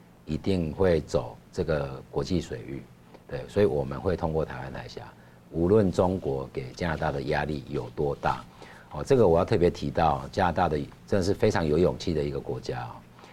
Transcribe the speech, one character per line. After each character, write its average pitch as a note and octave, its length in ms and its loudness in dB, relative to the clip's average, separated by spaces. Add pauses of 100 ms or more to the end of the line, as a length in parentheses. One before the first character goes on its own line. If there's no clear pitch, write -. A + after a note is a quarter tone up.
(240)
一 D#2 120 -4
定 F2 360 0
会 F2 280 4
走 B1 360 -4 (140)
这 F2+ 140 -2
个 C#2+ 360 -4 (100)
国 - 120 -4
际 E2 180 0
水 B1+ 200 -8
域， B1+ 220 -10 (440)
对， C2+ 220 -8
所 - 120 0
以 G#2 60 6
我 D2 160 0
们 C2+ 180 -6
会 F2+ 160 0
通 D#2+ 160 -2
过 D#2 120 0
台 C2+ 160 -10
湾 C2 120 -10
海 - 140 -10
峡， - 160 -14 (480)
无 E2 180 0
论 G#2 220 6
中 F#2 300 2
国 C2+ 320 -4
给 C2 180 -8
加 F2 200 -4
拿 D#2 60 -2
大 D2+ 140 -2
的 C#2 120 -4
压 D2 220 0
力 D2 240 -6
有 B1+ 220 -6
多 C#2+ 300 -2
大。 C2 240 -2 (480)
哦， D2 100 -8
这 C3+ 140 2
个 A2+ 100 8
我 E2 120 6
要 F2+ 60 4
特 G#2 120 0
别 F2 140 6
提 D2 200 -4
到， C#2 400 2
加 F#2+ 140 0
拿 E2+ 80 2
大 F2 160 2
的 D#2 100 0 (280)
真 G#2 120 0
的 F#2 40 0
是 F#2+ 100 2
非 G#2+ 180 2
常 F#2 160 0
有 D2+ 120 4
勇 D2+ 200 4
气 - 140 -4
的 D2+ 100 0
一 C#2+ 80 -4
个 C#2 80 -6
国 B1+ 220 -8
家 B1+ 240 -8
哦。 A#1 80 -12 (400)